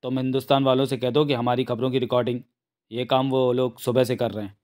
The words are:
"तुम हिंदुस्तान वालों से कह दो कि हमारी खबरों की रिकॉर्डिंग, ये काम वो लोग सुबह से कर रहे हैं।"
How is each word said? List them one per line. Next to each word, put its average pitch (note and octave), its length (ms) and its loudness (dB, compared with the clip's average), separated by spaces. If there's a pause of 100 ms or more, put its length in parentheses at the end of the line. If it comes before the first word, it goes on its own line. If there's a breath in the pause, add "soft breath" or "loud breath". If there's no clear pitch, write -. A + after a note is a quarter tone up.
"तुम B2+ 160 -4
हिंदुस्तान C3+ 460 0
वालों C3 200 4
से C3 120 -4
कह B2 140 -2
दो D3 140 2
कि C#3+ 80 0
हमारी B2 320 0
खबरों B2 260 -2
की C3 80 -2
रिकॉर्डिंग, B2 420 0 (500)
ये A#2+ 140 -6
काम C3 260 0
वो C3 220 2
लोग B2 260 -2
सुबह B2+ 260 2
से A#2+ 120 -2
कर A#2 140 -2
रहे G#2 140 -8
हैं।" G2 200 -14